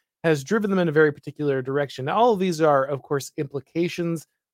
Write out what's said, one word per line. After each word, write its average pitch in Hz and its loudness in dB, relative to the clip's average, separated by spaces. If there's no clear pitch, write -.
has 156 2
driven 208 -2
them 190 0
in 175 2
a 156 -2
very 151 6
particular 143 -4
direction. 135 -4
Now, 165 -2
all 233 4
of 190 -2
these 180 -2
are, 143 4
of 139 -6
course, - -6
implications 165 -4